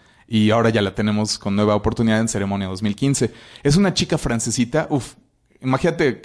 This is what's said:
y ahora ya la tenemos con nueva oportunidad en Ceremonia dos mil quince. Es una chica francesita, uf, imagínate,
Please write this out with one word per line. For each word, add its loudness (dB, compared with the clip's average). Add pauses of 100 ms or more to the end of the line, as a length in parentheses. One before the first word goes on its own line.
(280)
y 2
ahora 4
ya 2
la 0
tenemos -2
con -4
nueva 4
oportunidad 0
en 0
Ceremonia -4
dos -6
mil -2
quince. 0 (320)
Es 2
una 2
chica -2
francesita, -2
uf, -4 (480)
imagínate, 0